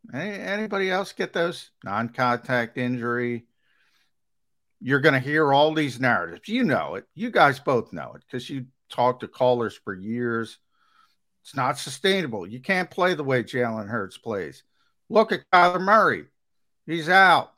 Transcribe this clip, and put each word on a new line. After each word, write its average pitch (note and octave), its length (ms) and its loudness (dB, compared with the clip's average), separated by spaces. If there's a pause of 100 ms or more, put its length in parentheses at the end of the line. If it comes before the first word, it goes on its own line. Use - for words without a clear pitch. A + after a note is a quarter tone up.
(120)
Any, E3 240 -8
anybody G3 540 -4
else F#3+ 220 -4
get F3+ 200 -6
those? F3 380 -4 (140)
Non-contact A#2+ 920 -2
injury. A#2+ 680 -4 (1300)
You're C3 200 0
gonna C#3 200 6
hear D3 320 2
all D3+ 200 4
these C#3+ 260 -2
narratives. F#2 500 -2
You A#3+ 160 -2
know F2 320 0
it. - 180 -12
You A3+ 160 -8
guys C#3+ 280 4
both B2 340 -4
know C2 220 -12
it - 160 -20
'cause B2 200 -12
you C3 160 -8 (240)
talk B2 300 0
to G#2+ 80 -12
callers A#2+ 480 0
for - 180 -12
years. A2+ 640 -6 (840)
It's - 140 -20
not C3+ 220 -2
sustainable. C#3 680 -4
You A#2 140 -14
can't F#3 300 -2
play F3+ 240 0
the D3 100 -6
way C3 180 0
Jalen A2+ 460 -4
Hurts G#2 300 -8
plays. F#2 440 -8 (460)
Look A3 240 2
at - 200 -6
Kyler F3+ 280 6
Murray. F#3 460 2 (600)
He's D#3+ 220 -6
out. F#3 500 6